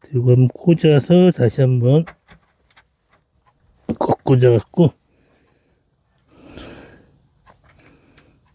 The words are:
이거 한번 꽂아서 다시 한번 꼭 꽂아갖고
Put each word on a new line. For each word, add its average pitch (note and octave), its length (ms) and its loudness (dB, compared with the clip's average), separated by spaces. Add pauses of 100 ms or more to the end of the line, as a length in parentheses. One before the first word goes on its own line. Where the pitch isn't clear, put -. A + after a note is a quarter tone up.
(100)
이거 B2 200 -2
한번 B2 180 2
꽂아서 E3 800 0
다시 B2 300 -4
한번 B2+ 440 0 (1900)
꼭 - 260 -6
꽂아갖고 B2+ 680 0 (3750)